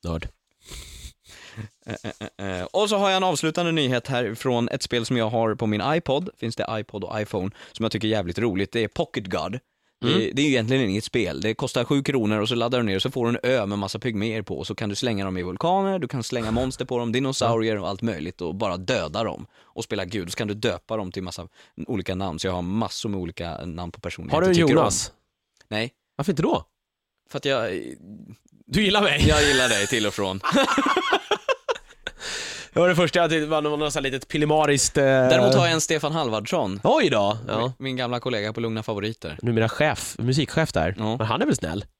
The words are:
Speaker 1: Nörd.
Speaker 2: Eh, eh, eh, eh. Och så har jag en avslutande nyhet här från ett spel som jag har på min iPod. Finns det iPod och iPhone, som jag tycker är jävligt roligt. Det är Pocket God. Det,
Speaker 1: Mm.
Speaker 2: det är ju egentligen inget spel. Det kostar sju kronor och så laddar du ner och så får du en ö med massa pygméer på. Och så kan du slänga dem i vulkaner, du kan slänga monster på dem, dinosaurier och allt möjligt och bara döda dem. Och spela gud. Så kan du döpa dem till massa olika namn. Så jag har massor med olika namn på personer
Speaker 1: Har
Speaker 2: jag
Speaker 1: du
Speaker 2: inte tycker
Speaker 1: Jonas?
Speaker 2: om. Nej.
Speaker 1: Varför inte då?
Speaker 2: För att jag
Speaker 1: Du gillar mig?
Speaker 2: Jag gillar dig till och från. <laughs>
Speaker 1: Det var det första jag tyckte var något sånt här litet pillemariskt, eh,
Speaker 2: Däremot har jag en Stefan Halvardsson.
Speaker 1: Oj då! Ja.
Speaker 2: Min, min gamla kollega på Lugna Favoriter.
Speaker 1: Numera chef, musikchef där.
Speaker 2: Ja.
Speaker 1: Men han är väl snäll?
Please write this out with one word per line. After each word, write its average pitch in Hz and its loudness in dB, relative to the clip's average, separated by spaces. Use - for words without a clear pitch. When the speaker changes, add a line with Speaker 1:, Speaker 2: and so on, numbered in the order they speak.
Speaker 1:
Nörd. 82 -6
Speaker 2:
Eh, 107 -8
eh, 101 -10
eh, 92 -4
eh. 90 -4
Och 202 0
så 208 0
har 196 4
jag 190 2
en 190 2
avslutande 165 0
nyhet 127 0
här 123 -2
från 120 0
ett - -4
spel 120 -2
som 127 0
jag 113 2
har 113 2
på 117 -2
min 104 0
iPod. 156 0
Finns 113 -6
det - -2
iPod 107 -6
och 110 -4
iPhone, 98 -2
som - -4
jag 110 0
tycker 110 0
är 110 2
jävligt 90 -2
roligt. 101 0
Det 117 0
är 104 -4
Pocket - -4
God. 92 -4
Det, 117 0
Speaker 1:
Mm. 143 2
Speaker 2:
det 139 2
är 151 4
ju 147 4
egentligen 123 2
inget 101 -2
spel. 87 -2
Det 107 0
kostar 127 -2
sju 139 2
kronor 107 0
och 107 0
så 120 0
laddar 120 0
du 120 2
ner 98 0
och 95 0
så 107 -2
får 123 -2
du 117 2
en 120 0
ö 120 2
med 101 -2
massa 101 -4
pygméer 110 -2
på. 92 -6
Och 69 -6
så 107 -6
kan 107 -4
du 101 -2
slänga 104 -2
dem 92 -4
i 90 -4
vulkaner, 185 0
du 156 -4
kan 127 -4
slänga 113 -4
monster 127 -2
på 127 -2
dem, 120 -2
dinosaurier 117 0
och 90 -4
allt 101 -4
möjligt 90 -4
och 85 -4
bara 98 -2
döda 92 -2
dem. 95 -8
Och - -10
spela 101 -4
gud. 90 -6
Så - -8
kan 110 -4
du 104 -2
döpa 107 -4
dem 95 -6
till 98 -6
massa 87 -10
olika 95 -4
namn. 90 -4
Så - -4
jag 92 0
har 90 -2
massor 101 -4
med 101 -4
olika 85 -8
namn 87 -8
på - -20
personer 85 -8
Speaker 1:
Har 147 2
Speaker 2:
jag 165 4
Speaker 1:
du 185 4
Speaker 2:
inte 175 6
tycker 156 6
Speaker 1:
Jonas? 123 2
Speaker 2:
om. - -18
Nej. 110 -4
Speaker 1:
Varför 160 0
inte 156 0
då? 294 2
Speaker 2:
För 139 -8
att - -10
jag 120 0
Speaker 1:
Du 180 2
gillar 202 4
mig? 151 4
Speaker 2:
Jag 151 6
gillar 131 4
dig 104 2
till 110 2
och 101 -2
från. 95 -2
<laughs> - -2
Speaker 1:
Det 170 2
var 175 6
det 175 4
första 175 4
jag 170 4
tyckte 156 2
var 156 0
något 151 0
sånt 147 -2
här 151 -2
litet 131 -6
pillemariskt, 151 4
eh, 143 6
Speaker 2:
Däremot 131 6
har 175 6
jag 165 4
en 160 2
Stefan 151 0
Halvardsson. 110 0
Speaker 1:
Oj 233 4
då! 107 2
Ja. 107 0
Speaker 2:
Min, 127 -2
min 131 -6
gamla 123 -2
kollega 110 -2
på 117 -6
Lugna 113 -2
Favoriter. 104 -6
Speaker 1:
Numera 113 4
chef, - 0
musikchef 131 0
där. 85 0
Speaker 2:
Ja. 110 -2
Speaker 1:
Men 113 -2
han 120 0
är 277 2
väl 311 2
snäll? 87 -6